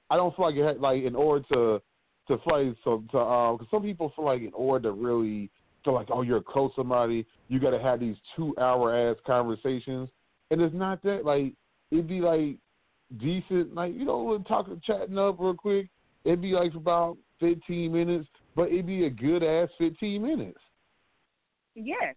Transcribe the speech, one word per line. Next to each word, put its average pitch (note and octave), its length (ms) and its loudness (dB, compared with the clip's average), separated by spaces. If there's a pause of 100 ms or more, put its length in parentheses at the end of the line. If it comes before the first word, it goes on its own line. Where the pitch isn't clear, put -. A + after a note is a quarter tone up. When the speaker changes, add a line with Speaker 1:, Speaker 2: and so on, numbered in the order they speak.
(120)
Speaker 1:
I D#3 40 2
don't F3 200 2
feel F#3 100 0
like D3+ 100 0
it C#3+ 80 2
had, D3+ 160 0
like, C3+ 240 2
in B2 120 -2
order C#3+ 280 2 (100)
to, A2+ 280 2 (460)
to B2+ 100 2
play C#3 360 0 (100)
some, A2 280 0
to, C3+ 60 0
uh, A#2 400 2
'cause A#2 140 -14
some G#3+ 100 0
people F3 340 -4
feel D#3 100 -6
like B2+ 180 0
in G2+ 100 -10
order B2+ 360 0
to - 40 0
really A2 560 -2 (340)
feel C3+ 120 2
like, A#2 160 -2
oh, B2 100 0
you're A#2+ 200 2
close C#3 340 0
to C3+ 60 -2
somebody, A#2+ 440 0 (220)
you C3 120 0
gotta C3 200 2
have B2 200 0
these A2+ 160 -2 (200)
two-hour-ass B2 880 2
conversations. B2+ 840 -2 (420)
And D#3+ 100 2
it's D#3+ 140 2
not F#3+ 260 -4
that, G3 240 -2
like, C#3+ 280 0 (380)
it'd E3 160 0
be, F3+ 140 -4
like, D#3+ 360 0 (600)
decent, F3 560 -2
like, F3 220 -4
you C4+ 100 -6
know, B3 180 -2
we're A3+ 160 0
talking, G3 420 -4
chatting G3 360 -4
up G3 220 2
real F#3 160 0
quick. G3 340 -2 (340)
It'd E3+ 180 2
be, F#3+ 100 -2
like, F3 220 2
for E3 40 -10
about E3+ 400 0 (220)
fifteen E3+ 520 0
minutes, E3+ 380 0 (260)
but E3 140 2
it'd F3 160 0
be F3+ 200 0
a C#3+ 40 0
good-ass D#3+ 600 0 (100)
fifteen G3+ 420 -2
minutes. A3+ 380 -4 (1120)
Speaker 2:
Yes. A3+ 440 -6